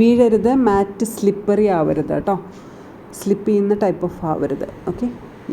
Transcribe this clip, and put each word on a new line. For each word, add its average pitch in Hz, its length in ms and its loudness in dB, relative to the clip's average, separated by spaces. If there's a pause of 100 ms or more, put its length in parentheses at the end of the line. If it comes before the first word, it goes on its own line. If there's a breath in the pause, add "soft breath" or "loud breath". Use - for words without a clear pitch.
വീഴരുത്, 233 500 4 (160)
മാറ്റ് 202 380 0 (100)
സ്ലിപ്പറി 202 520 2 (100)
ആവരുത് 151 380 0 (120)
ട്ടോ. 196 80 0 (840 loud breath)
സ്ലിപ്പ് 202 300 -2
ചെയ്യുന്ന 202 340 2
ടൈപ്പ് 175 260 0
ഓഫ് - 120 -14 (120)
ആവരുത്. - 340 -4 (240)
ഓക്കെ, 240 180 -4 (440)